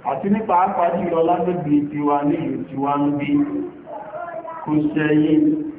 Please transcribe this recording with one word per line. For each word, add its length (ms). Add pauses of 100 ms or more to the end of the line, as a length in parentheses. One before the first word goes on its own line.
àti 280
ní 120
pàápàá 520
jùlọ 300
lágbègbè 520 (100)
tiwa 360
ní 160
ìlú 260
tiwa 320
ń 180
bí, 180 (1300)
kò 140 (120)
ṣẹ̀yìn 580 (360)